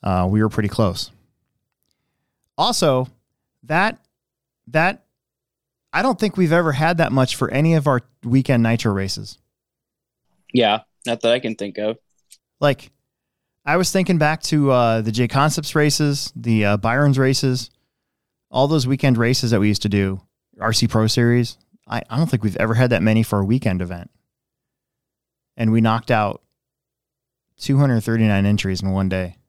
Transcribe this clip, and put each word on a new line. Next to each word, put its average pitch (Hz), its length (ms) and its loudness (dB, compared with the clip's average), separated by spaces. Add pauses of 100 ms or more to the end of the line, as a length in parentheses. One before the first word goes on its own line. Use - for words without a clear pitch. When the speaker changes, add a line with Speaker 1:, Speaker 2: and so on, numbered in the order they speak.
Speaker 1:
uh, 90 280 0
we 107 120 2
were 110 80 2
pretty 104 180 -4
close. 95 420 -4 (1500)
Also, 147 500 0 (560)
that, 175 340 -2 (720)
that, 160 360 -2 (880)
I 175 100 0
don't 233 160 0
think 214 180 -2
we've 170 160 2
ever 170 200 2
had 160 260 0
that 131 140 0
much 131 240 0
for - 140 -2
any 160 240 2
of 151 120 2
our 127 140 2 (240)
weekend 123 380 2
nitro 113 300 0
races. 98 460 -6 (1120)
Speaker 2:
Yeah, 110 280 2 (260)
not 117 160 -4
that 117 100 2
I 123 60 2
can 117 160 -6
think 101 240 -10
of. 107 200 -4 (600)
Speaker 1:
Like, 143 300 -2 (760)
I 151 120 0
was 180 140 0
thinking 185 280 0
back 151 260 0
to, 143 260 2
uh, 117 320 2
the 110 100 -4
J 117 160 0
Concepts 143 460 -2
races, 147 640 0
the, 113 280 0
uh, 101 120 2
Byron's 127 420 2
races, 131 520 0 (800)
all 139 180 2
those 147 180 2
weekend 131 320 2
races 117 320 0
that 110 100 2
we 107 80 4
used 101 140 0
to 104 60 -2
do, 95 320 0 (400)
R 110 120 -2
C 113 140 0
Pro 110 220 0
Series. 120 500 0 (280)
I, 117 220 -8
I 113 80 -6
don't 160 140 0
think 104 120 -2
we've 104 140 -2
ever 110 180 0
had 123 160 2
that 98 120 0
many 110 200 2
for 104 180 -2
a 98 40 0
weekend 98 380 -2
event. 87 280 -10 (1500)
And 110 160 0
we 113 80 4
knocked 113 300 0
out 107 320 0 (1160)
two 139 200 -2
hundred 131 240 2
thirty-nine 110 440 0
entries 95 360 -2
in 95 80 -2
one 95 180 -2
day. 92 280 -6 (120)